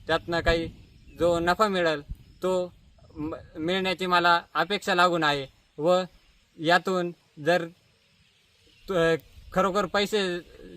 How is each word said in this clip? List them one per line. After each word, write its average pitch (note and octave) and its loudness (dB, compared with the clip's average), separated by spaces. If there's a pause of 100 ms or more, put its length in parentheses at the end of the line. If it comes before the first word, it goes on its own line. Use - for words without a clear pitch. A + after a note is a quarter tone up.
त्यातनं E3 -2
काही E3 0 (520)
जो E3+ 2
नफा F3 2
मिळेल E3+ 0 (420)
तो F3+ -2 (440)
म-, D#3 -8 (240)
मिळण्याची F#3 -2
मला F3 2 (120)
अपेक्षा F#3 -2
लागून F3 4
आहे C#3+ 0 (320)
व F3+ 2 (580)
यातून F3 0 (320)
जर F3 0 (1200)
त-, E3 2 (320)
खरोखर F#3 2
पैसे G3 -2 (380)